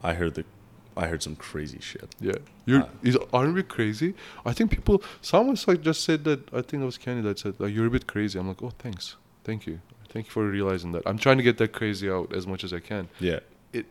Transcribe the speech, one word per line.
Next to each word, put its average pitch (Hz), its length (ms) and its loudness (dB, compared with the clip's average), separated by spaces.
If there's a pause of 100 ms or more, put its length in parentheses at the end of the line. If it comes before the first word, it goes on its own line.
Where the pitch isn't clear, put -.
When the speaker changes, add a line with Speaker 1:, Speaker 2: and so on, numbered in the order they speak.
Speaker 1:
I 85 100 0
heard 85 220 0
the, 82 100 -6 (500)
I 85 120 -2
heard 82 160 -4
some 76 120 -8
crazy 76 460 -10
shit. - 380 -14
Speaker 2:
Yeah. 98 140 -2 (320)
You're, 131 180 6
Speaker 1:
Uh, - 40 -8 (160)
Speaker 2:
is, 123 140 4 (160)
aren't 135 220 2
we 185 80 0
crazy? 117 500 -2 (320)
I 120 80 0
think 226 180 2
people, 202 300 4 (200)
someone's, 233 460 4
like, 180 140 6
just 156 220 0
said 156 220 2
that, 143 280 0
I 123 80 -2
think 139 220 -4
it - 20 0
was 131 120 -4
Kenny 123 240 -4
that 104 180 0
said, 98 200 -6
like, 104 140 -2
"You're 113 140 2
a 117 40 2
bit 120 160 0
crazy." 104 320 -2
I'm 92 80 -2
like, 95 160 -6
"Oh, 120 160 -8
thanks. - 360 -10 (280)
Thank 110 240 -8
you. 82 120 -8 (300)
Thank 113 180 -10
you - 40 -20
for 107 160 0
realizing 95 460 0
that." 85 120 -4
I'm 104 140 0
trying 131 180 8
to 127 60 2
get 120 140 6
that 110 160 2
crazy 101 360 -2
out 92 240 -2
as 92 140 -4
much 95 160 -6
as 92 100 -8
I 87 60 -6
can. 95 300 -8 (100)
Speaker 1:
Yeah. 87 200 0 (340)
Speaker 2:
It, 117 160 -4